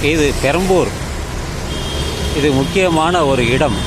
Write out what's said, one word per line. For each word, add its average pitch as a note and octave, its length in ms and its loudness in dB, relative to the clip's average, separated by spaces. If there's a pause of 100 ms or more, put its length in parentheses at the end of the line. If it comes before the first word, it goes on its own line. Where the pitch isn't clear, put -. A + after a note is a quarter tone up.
(120)
இது D#3 140 2 (160)
பெரம்பூர், E3 500 2 (1400)
இது D3 140 2 (100)
முக்கியமான E3+ 640 2
ஒரு C3+ 180 2 (120)
இடம். C3+ 320 2